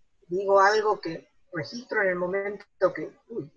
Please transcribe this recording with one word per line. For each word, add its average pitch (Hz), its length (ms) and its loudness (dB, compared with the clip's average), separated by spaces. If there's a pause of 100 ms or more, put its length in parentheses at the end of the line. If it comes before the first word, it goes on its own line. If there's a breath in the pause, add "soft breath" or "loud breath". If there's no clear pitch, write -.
(280)
digo 196 320 2
algo 208 400 4
que - 300 -10 (240)
registro 214 480 -6
en 196 80 2
el 180 60 0
momento 196 500 -4 (280)
que, - 220 -10 (140)
"Uy, 190 280 -10